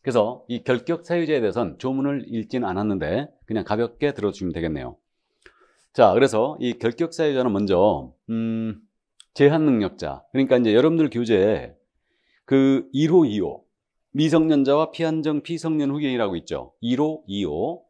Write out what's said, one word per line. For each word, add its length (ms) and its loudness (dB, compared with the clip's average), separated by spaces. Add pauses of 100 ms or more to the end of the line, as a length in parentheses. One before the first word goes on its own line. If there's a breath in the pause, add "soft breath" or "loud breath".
그래서 460 0
이 160 -8
결격 420 -4
사유자에 360 0
대해서는 380 -4
조문을 480 -4
읽진 360 -6
않았는데 680 -4 (160)
그냥 180 -6
가볍게 500 -4
들어주시면 400 -6
되겠네요. 420 -6 (960 soft breath)
자, 220 6
그래서 460 2
이 140 -2
결격 400 -4
사유자는 380 0
먼저, 640 2 (160)
음, 500 -6 (540)
제한 320 4
능력자. 680 -2
그러니까 260 2
이제 160 4
여러분들 360 4
교재에 680 0 (680)
그 480 2
일 180 2
호, 140 6
이 140 -2
호, 260 -6 (460)
미성년자와 800 2
피한정, 500 -4
피성년 500 -4
후견이라고 460 -2
있죠. 440 -10
일 200 -2
호, 260 -4
이 180 -6
호. 440 -6